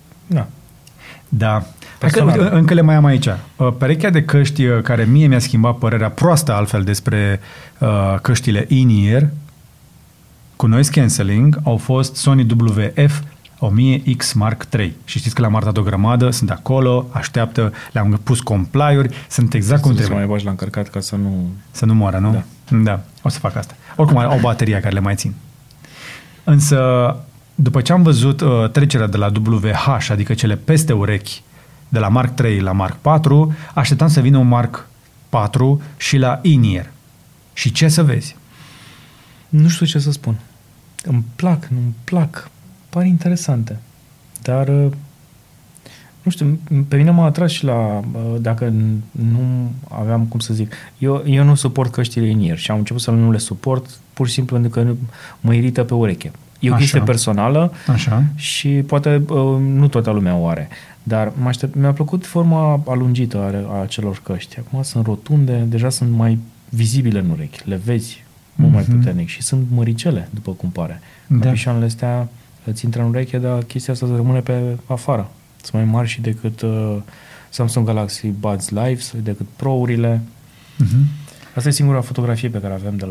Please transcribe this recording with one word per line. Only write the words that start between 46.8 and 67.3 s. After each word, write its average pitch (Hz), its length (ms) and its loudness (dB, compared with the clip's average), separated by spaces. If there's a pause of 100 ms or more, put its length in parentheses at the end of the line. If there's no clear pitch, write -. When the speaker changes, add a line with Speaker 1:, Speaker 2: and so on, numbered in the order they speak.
Speaker 1:
pe 143 80 0
mine 151 140 4
m-a 170 140 6
atras 160 260 2
și - 140 -6
la, 135 80 0
uh, 107 300 0 (380)
dacă 113 240 -2
n-, 110 460 0
nu 123 640 -2 (160)
aveam 113 360 -2
cum 113 140 -4
să 113 160 -6
zic. 110 200 -4 (240)
Eu, 135 280 -2
eu 139 180 4
nu 147 100 6
suport 127 380 -2
căștile 117 340 -2
in-ear 101 320 0
și - 120 -6
am 107 80 -2
început 117 240 -4
să - 80 -4
nu 113 200 4
le 110 80 2
suport 127 520 -6 (220)
pur 131 140 -2
și 117 60 -4
simplu 123 260 -2
pentru 120 200 -2
că 117 40 2
nu, 120 140 0 (440)
mă 117 140 2
irită 120 300 0
pe 117 100 -4
ureche. 104 360 -2 (280)
E 127 100 -2
o 123 40 2
Speaker 2:
Așa. 120 100 2
Speaker 1:
chestie 143 180 2
personală 117 720 0 (140)
Speaker 2:
Așa. 117 380 2 (100)
Speaker 1:
și - 340 -6
poate, 143 600 0
uh, 135 320 0
nu 135 280 4
toată 117 220 0
lumea 98 240 0
o 85 140 0
are. 78 200 -6 (340)
Dar 110 300 -2 (100)
mă 123 60 -2
aștept-, 131 260 -4
mi-a 139 180 2
plăcut 151 340 -4
forma 160 640 0
alungită 123 500 0
a, 101 380 -4
a 98 60 -4
acelor 98 400 -6
căști. - 360 -10
Acum 131 240 -6
sunt 120 240 -4
rotunde, 127 460 0 (160)
deja 117 220 -2
sunt 123 260 -2
mai 113 220 2 (300)
vizibile 117 500 0
în 92 120 -2